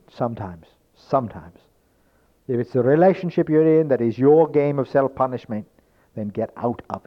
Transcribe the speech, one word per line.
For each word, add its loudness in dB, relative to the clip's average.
Sometimes. -8
Sometimes. -6
If -2
it's -6
the 2
relationship 2
you're 4
in 0
that 0
is -2
your 6
game 0
of -4
self-punishment, -4
then -8
get -6
out -6
of -10